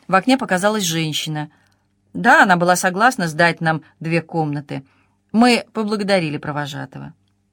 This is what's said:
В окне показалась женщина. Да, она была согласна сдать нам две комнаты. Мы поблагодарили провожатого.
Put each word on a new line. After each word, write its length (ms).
В 60
окне 220
показалась 460
женщина. 680
Да, 300
она 140
была 180
согласна 540
сдать 320
нам 220
две 200
комнаты. 640
Мы 420
поблагодарили 640
провожатого. 760